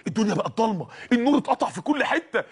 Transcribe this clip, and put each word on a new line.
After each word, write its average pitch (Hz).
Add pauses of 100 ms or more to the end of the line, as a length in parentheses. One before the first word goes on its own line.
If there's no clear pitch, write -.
الدنيا 208
بقت -
ضلمه، 214 (260)
النور 254
اتقطع 269
في -
كل 294
حته، 277